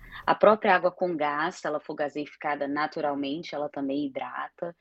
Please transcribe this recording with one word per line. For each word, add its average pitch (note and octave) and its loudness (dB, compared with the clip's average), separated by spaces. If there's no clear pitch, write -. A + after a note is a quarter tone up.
A E3 4
própria G#3 6
água F3+ 4
com F3+ -2
gás, D3 0
se - -8
ela D3+ -2
for - -10
gaseificada D3 -4
naturalmente, D3 -2
ela D3 -2
também C#3 -2
hidrata. C3+ -8